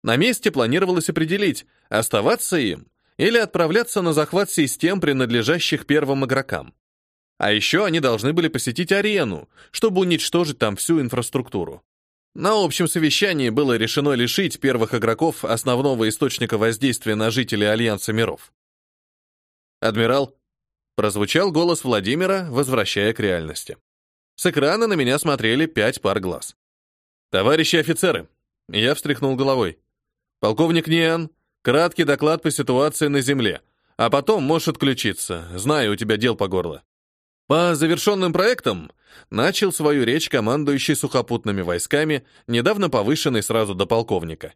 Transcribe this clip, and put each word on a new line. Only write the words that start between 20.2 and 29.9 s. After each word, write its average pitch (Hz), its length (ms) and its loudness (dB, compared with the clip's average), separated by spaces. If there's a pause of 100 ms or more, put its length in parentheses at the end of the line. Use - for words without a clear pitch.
прозвучал 107 560 0
голос 170 320 0
Владимира, 151 680 0
возвращая 117 600 0
к 107 80 -8
реальности. 85 560 -4 (600)
С - 100 -4
экрана 175 400 2
на 208 80 0
меня 139 240 2
смотрели 131 480 0
пять 113 340 -2
пар 101 180 0
глаз. 92 380 -6 (720)
«Товарищи 147 460 4
офицеры», 156 520 0 (400)
я 117 260 0
встряхнул 135 420 -2
головой. 127 420 0 (640)